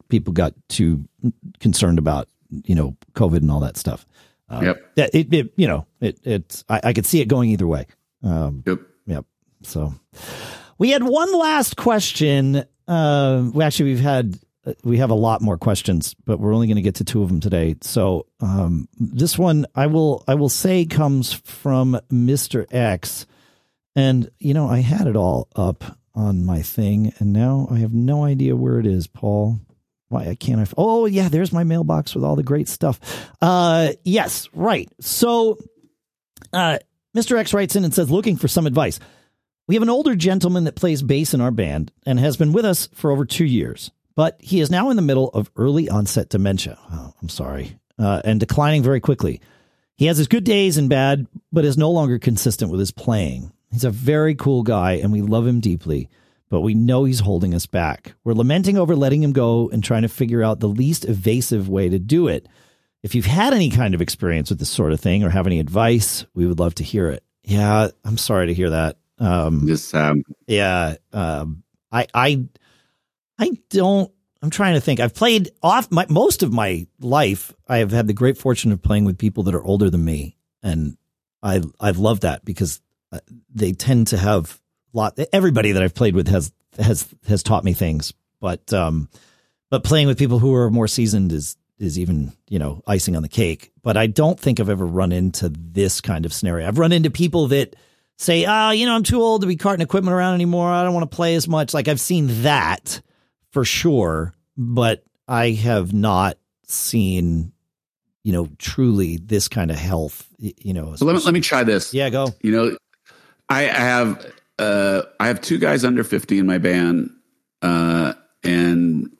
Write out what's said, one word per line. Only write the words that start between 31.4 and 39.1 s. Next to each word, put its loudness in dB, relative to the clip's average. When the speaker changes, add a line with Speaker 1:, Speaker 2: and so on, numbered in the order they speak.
Speaker 1:
my 0
mailbox -2
with -4
all 0
the 0
great -2
stuff. -4
Uh, 2
yes, -2
right. -2
So, 0
uh, 0
Mister 2
X -2
writes 0
in 2
and 0
says, 2
"Looking 2
for 0
some 0
advice. 0